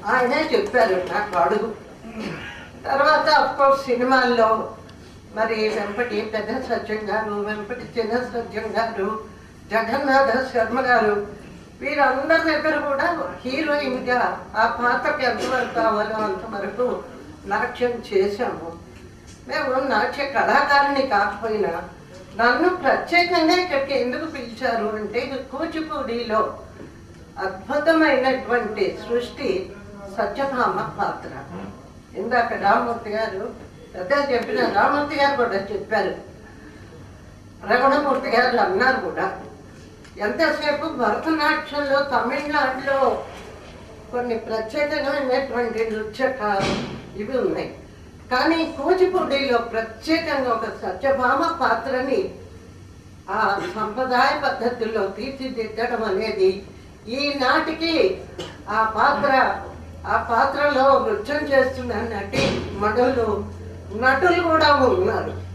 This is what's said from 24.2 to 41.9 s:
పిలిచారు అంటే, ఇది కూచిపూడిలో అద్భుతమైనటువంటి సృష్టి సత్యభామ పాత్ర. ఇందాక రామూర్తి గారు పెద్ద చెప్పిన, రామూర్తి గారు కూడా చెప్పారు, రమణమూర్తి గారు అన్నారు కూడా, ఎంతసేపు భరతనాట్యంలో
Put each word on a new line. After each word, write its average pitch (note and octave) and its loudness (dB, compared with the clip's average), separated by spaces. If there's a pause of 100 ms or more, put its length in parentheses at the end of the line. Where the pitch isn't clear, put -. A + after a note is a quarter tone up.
పిలిచారు A#3 -4
అంటే, G#3+ -4
ఇది C4+ -4
కూచిపూడిలో B3+ -4 (800)
అద్భుతమైనటువంటి B3+ 2 (100)
సృష్టి - -2 (440)
సత్యభామ G#3 -2
పాత్ర. - -4 (880)
ఇందాక A#3 0
రామూర్తి A3 0
గారు G#3 -4 (440)
పెద్ద C#4+ 0
చెప్పిన, A#3+ 0
రామూర్తి C#4+ 2
గారు C#4 4
కూడా G3+ 0
చెప్పారు, G3 -2 (1600)
రమణమూర్తి C4+ 4
గారు A#3+ 4
అన్నారు G#3+ 4
కూడా, F3 -4 (800)
ఎంతసేపు D4 0
భరతనాట్యంలో D4 0